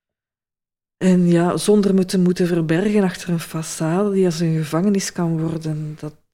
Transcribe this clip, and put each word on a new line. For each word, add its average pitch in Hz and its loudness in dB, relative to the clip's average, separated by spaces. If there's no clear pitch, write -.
en 180 4
ja, 175 2
zonder 202 2
me 185 4
te 185 -2
moeten 180 2
verbergen 175 0
achter 180 -4
een 170 -2
façade 165 -4
die 190 2
als 170 0
een 160 0
gevangenis 170 -2
kan 165 -2
worden, 156 -6
dat, 151 -14